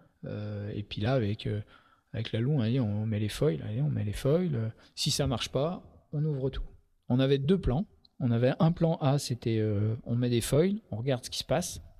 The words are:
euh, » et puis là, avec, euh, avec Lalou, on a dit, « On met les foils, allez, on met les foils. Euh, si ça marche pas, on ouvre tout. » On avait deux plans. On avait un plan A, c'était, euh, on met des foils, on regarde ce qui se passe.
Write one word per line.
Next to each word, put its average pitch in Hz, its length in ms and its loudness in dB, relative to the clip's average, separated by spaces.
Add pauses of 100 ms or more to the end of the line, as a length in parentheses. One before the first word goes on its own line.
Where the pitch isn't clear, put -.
(260)
euh, » 104 480 -6
et 107 80 -4
puis - 180 -10
là, 120 140 2
avec, 110 320 0
euh, 107 160 -2 (500)
avec 110 200 -6
Lalou, 120 200 0
on 143 80 2
a 107 80 2
dit, « 131 120 2
On 107 260 0
met 104 120 0
les 107 120 0
foils, 151 360 0
allez, 107 140 -4
on 147 80 0
met 110 160 -2
les 104 80 -2
foils. 156 420 0
Euh, 113 140 -2 (260)
si - 160 -2
ça - 160 0
marche 120 220 -2
pas, 156 340 -2 (300)
on 147 100 -2
ouvre 139 280 -2
tout. » - 140 -6 (440)
On 123 100 4
avait 135 200 4
deux 160 200 2
plans. 143 280 0 (340)
On 123 100 2
avait 123 280 4
un 160 140 6
plan 165 240 2
A, 139 220 2
c'était, 117 400 -2
euh, 107 360 2 (100)
on 120 120 -2
met 123 120 2
des 120 140 4
foils, 190 380 2 (100)
on 107 60 -4
regarde 123 280 -2
ce - 60 -12
qui - 80 -6
se - 60 -6
passe. - 360 -2 (200)